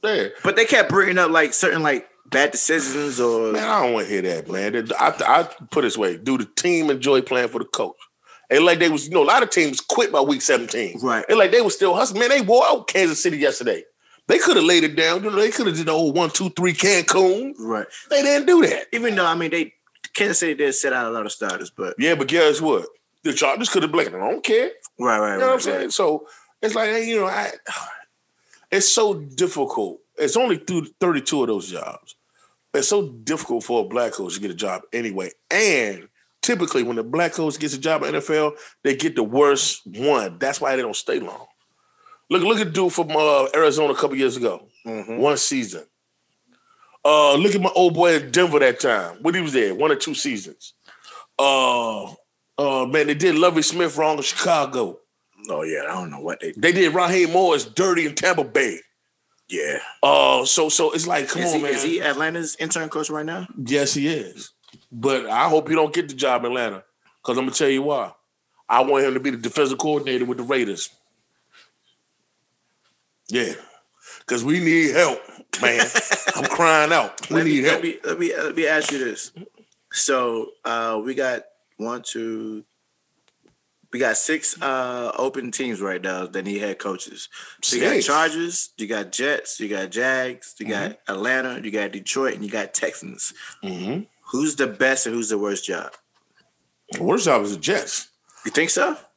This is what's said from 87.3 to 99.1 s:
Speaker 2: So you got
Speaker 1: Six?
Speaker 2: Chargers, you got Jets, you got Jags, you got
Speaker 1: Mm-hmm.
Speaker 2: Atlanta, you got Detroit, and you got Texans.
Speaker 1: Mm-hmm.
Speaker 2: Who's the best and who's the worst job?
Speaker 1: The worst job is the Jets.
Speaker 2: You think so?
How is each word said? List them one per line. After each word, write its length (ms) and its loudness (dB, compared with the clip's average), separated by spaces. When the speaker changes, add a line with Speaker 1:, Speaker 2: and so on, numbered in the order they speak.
Speaker 2:
So 140 -2
you 60 0
got 120 2
Speaker 1:
Six? 120 2
Speaker 2:
Chargers, 680 0
you 100 -10
got 240 -6
Jets, 480 -4
you 100 -8
got 220 -6
Jags, 680 -4
you 100 -10
got 240 -4
Speaker 1:
Mm-hmm. 200 -12
Speaker 2:
Atlanta, 500 -4
you 100 -8
got 180 -4
Detroit, 440 -4
and 100 -10
you 60 -10
got 220 -6
Texans. 600 -6
Speaker 1:
Mm-hmm. 380 -6
Speaker 2:
Who's 260 -2
the 120 0
best 380 0
and 100 -6
who's 140 -4
the 80 -2
worst 280 -4
job? 260 -8
Speaker 1:
The 100 -6
worst 220 0
job 180 2
is 140 -6
the 40 -14
Jets. 480 -4
Speaker 2:
You 80 -8
think 180 0
so? 260 0